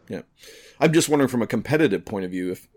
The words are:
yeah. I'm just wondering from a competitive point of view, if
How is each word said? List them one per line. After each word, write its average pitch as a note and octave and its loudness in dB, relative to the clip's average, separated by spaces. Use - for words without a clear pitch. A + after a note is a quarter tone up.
yeah. F2+ -10
I'm D#3+ 4
just D#3+ 4
wondering C#3+ 2
from A#2+ 0
a G#2+ -2
competitive A#2 0
point G2 -6
of F2+ -8
view, F2+ -4
if - -10